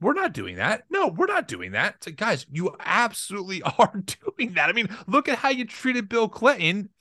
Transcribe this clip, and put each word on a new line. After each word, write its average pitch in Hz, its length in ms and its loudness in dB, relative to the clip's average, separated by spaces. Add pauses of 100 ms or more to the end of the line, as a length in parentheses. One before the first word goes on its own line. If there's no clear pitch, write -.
We're 220 120 2
not 349 200 -2
doing 92 220 -6
that. 127 340 0
No, 370 200 2
we're 190 180 0
not 381 200 0
doing 185 260 -8
that." 208 240 0
It's - 100 -16
like, 160 80 -14
guys, 208 340 -2
you 170 300 -4
absolutely 190 840 -2
<laughs> - 160 -2
are 214 260 4 (340)
doing 233 160 -4
that. 156 160 4
I 170 40 2
mean, 226 140 0 (180)
look 269 220 2
at 262 100 0
how 277 120 2
you 247 160 0
treated 240 440 -2
Bill 226 180 2
Clinton, 208 640 2 (120)